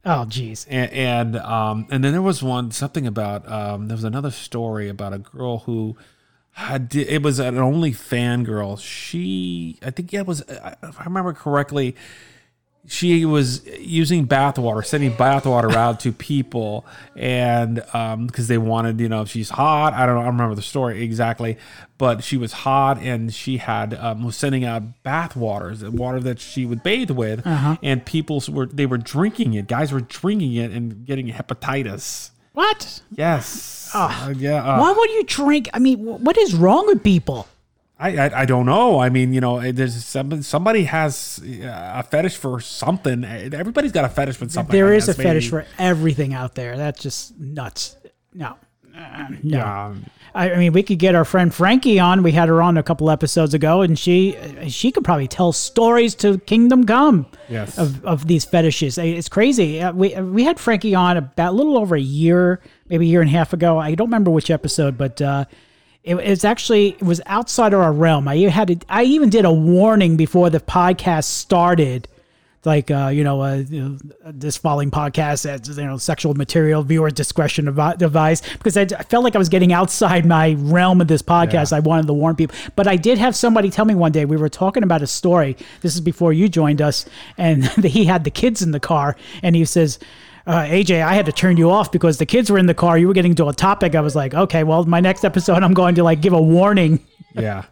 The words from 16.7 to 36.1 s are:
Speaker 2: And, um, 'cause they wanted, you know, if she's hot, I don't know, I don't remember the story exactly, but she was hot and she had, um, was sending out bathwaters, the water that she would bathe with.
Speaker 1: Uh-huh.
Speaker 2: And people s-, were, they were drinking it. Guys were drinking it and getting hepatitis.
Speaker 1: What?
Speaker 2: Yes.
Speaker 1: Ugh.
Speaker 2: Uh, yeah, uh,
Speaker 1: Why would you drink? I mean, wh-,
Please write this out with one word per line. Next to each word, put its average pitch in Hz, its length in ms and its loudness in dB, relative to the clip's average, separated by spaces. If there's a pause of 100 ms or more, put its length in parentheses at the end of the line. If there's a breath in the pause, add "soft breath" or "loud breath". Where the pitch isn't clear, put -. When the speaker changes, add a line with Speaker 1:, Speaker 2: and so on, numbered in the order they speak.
Speaker 2:
And, 120 680 -2 (120)
um, 113 340 -6
'cause 120 180 -6
they 120 120 0
wanted, 113 420 -2
you 117 80 -2
know, 110 140 -4
if 101 80 -8
she's 110 180 -8
hot, 151 460 0
I 127 100 0
don't 123 120 2
know, 120 40 0
I 120 40 -6
don't 123 100 -2
remember 120 200 -2
the 104 60 -8
story 117 420 -6
exactly, 113 540 -4 (400 loud breath)
but 123 260 0
she - 140 -6
was 117 160 -6
hot 135 480 0
and 113 320 -6
she 131 240 -8
had, 110 380 -6
um, 113 280 -8
was 117 140 -8
sending 131 300 -4
out 113 160 -6 (200)
bathwaters, 113 800 -6
the 104 100 -12
water 123 300 -6
that 123 180 -6
she - 280 -8
would 117 160 -6
bathe 220 280 -4
with. 117 360 -6
Speaker 1:
Uh-huh. 151 360 -2
Speaker 2:
And 135 220 -4
people 156 320 -6
s-, - 140 -8
were, 139 160 -6
they 139 180 -6
were 127 140 -2
drinking 143 560 -4
it. 104 120 -6
Guys 135 240 -4
were 135 120 -6
drinking 175 500 -4
it 117 180 -4
and 117 360 -10
getting 135 220 -8
hepatitis. 127 1040 -10 (200)
Speaker 1:
What? 427 480 -4 (100)
Speaker 2:
Yes. - 840 -6
Speaker 1:
Ugh. 139 340 -4
Speaker 2:
Uh, 139 80 -6
yeah, 143 260 -2
uh, 131 160 0
Speaker 1:
Why 330 140 4
would 440 200 2
you 440 120 -2
drink? 285 480 0
I - 60 -6
mean, 247 220 2
wh-, 226 200 -10